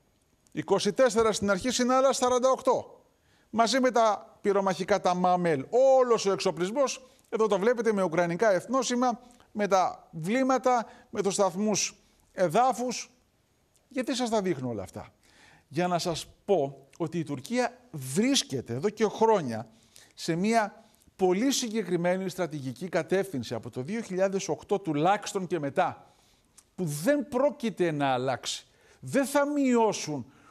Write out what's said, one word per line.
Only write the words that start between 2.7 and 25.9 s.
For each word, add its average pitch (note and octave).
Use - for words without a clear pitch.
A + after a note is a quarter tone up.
Μαζί A3+
με B3+
τα A3
πυρομαχικά, F#3+
τα F#3
Μάμελ, F3
όλος A#3+
ο G3
εξοπλισμός, F#3+
εδώ A3
το G3
βλέπετε, A3+
με G3
ουκρανικά F3
εθνόσημα, A#3+
με G#3
τα F#3
βλήματα, B3
με G3+
τους F#3
σταθμούς G3
εδάφους. A3+
Γιατί B3+
σας A#3
τα G#3+
δείχνω D#3
όλα G#2+
αυτά; -
Για E3+
να F3
σας D#3+
πω D3
ότι E3+
η D#3+
Τουρκία A#3
βρίσκεται C#3
εδώ D#3+
και G#3+
χρόνια F3
σε -
μια G#3
πολύ F#3+
συγκεκριμένη F#3
στρατηγική D3+
κατεύθυνση, E3
από A2+
το B2+
δύο G#3
χιλιάδες F#3+
οκτώ F#3+
τουλάχιστον F#3
και E3+
μετά, C#3+